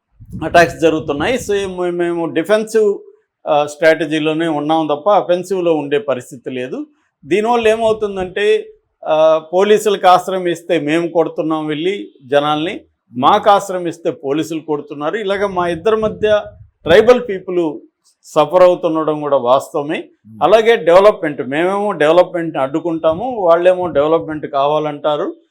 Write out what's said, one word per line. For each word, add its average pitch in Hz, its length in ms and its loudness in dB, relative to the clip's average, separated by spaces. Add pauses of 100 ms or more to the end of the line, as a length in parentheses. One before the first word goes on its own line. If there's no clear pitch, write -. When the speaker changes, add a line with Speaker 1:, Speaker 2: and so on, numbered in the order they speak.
(440)
Speaker 1:
అటాక్స్ 160 360 2
జరుగుతున్నాయి. 156 580 0
So 196 380 -4
మే-, 180 140 -4
మేము 175 360 -4
డిఫెన్సివ్, 208 720 0 (500)
ఆ, 147 180 2
స్ట్రాటజీలోనే 156 800 0
ఉన్నాం 156 400 -2
తప్ప 151 240 -2
అఫెన్సివ్లో 180 640 0
ఉండే 143 240 -2
పరిస్థితి 131 520 -8
లేదు. 135 360 -8 (380)
దీనివల్ల 214 440 0
ఏమవుతుందంటే, 214 1000 -2 (360)
ఆ, 160 380 2 (100)
పోలీసులకు 202 540 2
ఆశ్రయం 185 400 2
ఇస్తే 165 340 -2
మేము 160 280 -2
కొడుతున్నాం 160 580 -2
వెళ్ళి 175 420 -4 (180)
జనాల్ని, 151 540 -2 (380)
మాకు 180 320 2
ఆశ్రయం 185 380 0
ఇస్తే 165 220 -6
పోలీసులు 151 500 -4
కొడుతున్నారు. 147 560 -6
ఇలాగ 202 300 -4
మా 180 220 -2
ఇద్దరి 175 280 -2
మధ్య 214 460 0 (420)
ట్రైబల్ 220 440 4
పీపుల్ 175 500 -4 (460)
సఫర్ 160 380 2
అవుతుండడం 160 580 2
కూడా 143 160 0
వాస్తవమే. 143 640 0
Speaker 2:
Hmm. 110 440 -14
Speaker 1:
అలాగే 220 340 4
డెవలప్‌మెంట్, 170 720 4
మేమేమో 190 440 -2
డెవలప్‌మెంట్ని 160 720 0
అడ్డుకుంటాము, 165 800 -4
వాళ్ళేమో 180 460 2
డెవలప్‌మెంట్ 156 600 0
కావాలంటారు. 147 880 -2 (160)